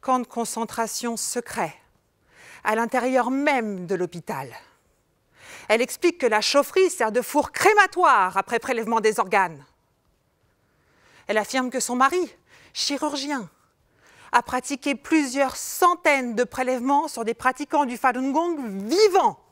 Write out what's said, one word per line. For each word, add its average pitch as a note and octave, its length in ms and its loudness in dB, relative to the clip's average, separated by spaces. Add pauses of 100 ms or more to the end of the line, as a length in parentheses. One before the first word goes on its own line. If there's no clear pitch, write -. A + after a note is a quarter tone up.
camp B3+ 180 0
de A#3+ 80 -6
concentration A#3 880 -6
secret, - 580 -6 (880)
à G#3+ 120 0
l'intérieur A#3+ 560 0
même A#3+ 560 -2
de F#3+ 80 -2
l'hôpital. E3 580 -8 (1160)
Elle A3 120 4
explique E4 360 0
que B3+ 100 0
la G#3+ 140 2
chaufferie D4+ 480 2
sert A3 220 -2
de A#3+ 100 0
four - 300 -2
crématoire D#4+ 840 4
après A3 240 -2
prélèvement A3+ 400 -2
des G#3+ 200 2
organes. F#3 460 0 (1600)
Elle G#3 100 0
affirme B3+ 320 -2
que B3+ 100 -4
son A#3+ 160 -4
mari, C#4 400 2 (380)
chirurgien, C#4 760 -4 (840)
a A#3+ 100 2
pratiqué C4 520 -4
plusieurs C#4 600 0
centaines D4 800 0
de A#3+ 80 0
prélèvements C4 640 0
sur - 160 -8
des A3+ 100 -4
pratiquants C#4+ 520 -2
du B3 100 -6
Falun C4 360 0
Gong E4 340 0
vivants. B3+ 720 2 (120)